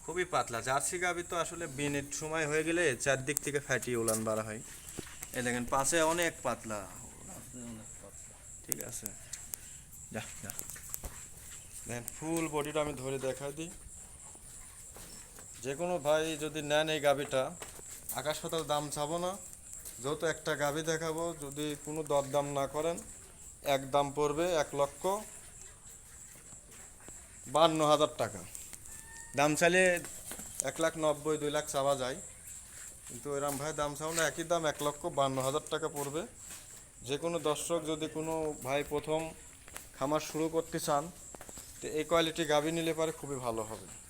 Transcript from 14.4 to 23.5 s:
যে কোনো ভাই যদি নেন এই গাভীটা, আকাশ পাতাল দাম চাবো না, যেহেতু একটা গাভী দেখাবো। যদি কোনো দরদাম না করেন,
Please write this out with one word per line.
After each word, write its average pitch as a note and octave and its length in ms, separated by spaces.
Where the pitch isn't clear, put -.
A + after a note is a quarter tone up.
যে C3 160
কোনো F3 160
ভাই D#3 180
যদি D#3 160
নেন D#3 240
এই D#3 120
গাভীটা, C3+ 360
আকাশ D3+ 220
পাতাল E3 300
দাম D3 140
চাবো D3+ 280
না, F#3 80
যেহেতু D#3 220
একটা D#3+ 160
গাভী D3 180
দেখাবো। D#3+ 320
যদি C#3+ 220
কোনো D#3 160
দরদাম C#3+ 360
না C#3 80
করেন, E3 220